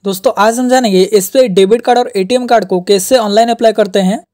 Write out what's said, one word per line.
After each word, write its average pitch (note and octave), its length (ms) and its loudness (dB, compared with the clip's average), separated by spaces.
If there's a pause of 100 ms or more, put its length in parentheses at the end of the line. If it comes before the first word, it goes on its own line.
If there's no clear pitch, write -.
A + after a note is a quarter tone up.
दोस्तों, G3 340 -2
आज A3+ 220 0
हम B3+ 100 -2
जानेंगे G#3 440 2
एसबीआई A#3+ 340 0
डेबिट F#3+ 340 2
कार्ड B3 180 0
और B3 160 -4
एटीएम A#3+ 300 -2
कार्ड A3+ 200 0
को F#3 160 -4
कैसे G3+ 360 0
ऑनलाइन A3 320 0
अप्लाई A3+ 240 0
करते G#3 260 -2
हैं। G3 240 -2 (100)